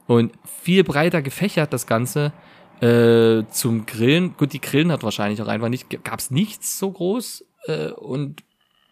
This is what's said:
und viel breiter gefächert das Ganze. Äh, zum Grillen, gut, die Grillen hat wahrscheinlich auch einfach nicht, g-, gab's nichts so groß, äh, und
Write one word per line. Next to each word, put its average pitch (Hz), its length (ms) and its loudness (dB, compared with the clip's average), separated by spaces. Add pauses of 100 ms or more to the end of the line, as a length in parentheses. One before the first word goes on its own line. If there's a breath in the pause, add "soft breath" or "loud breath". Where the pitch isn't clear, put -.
und 117 280 2 (280)
viel 180 220 4
breiter 160 400 2
gefächert 151 500 -2
das - 140 -4
Ganze. 131 440 0 (500 loud breath)
Äh, 117 680 6
zum 113 380 -2
Grillen, 143 500 0
gut, 143 160 0
die 139 80 -10
Grillen 160 300 0
hat 135 120 -2
wahrscheinlich 107 380 -2
auch 107 60 -8
einfach 110 200 -2
nicht, - 220 -6
g-, - 120 -8
gab's - 300 -8
nichts - 480 -2
so 190 120 -4
groß, 190 520 -6 (220)
äh, 156 240 -6
und 143 540 -8 (480)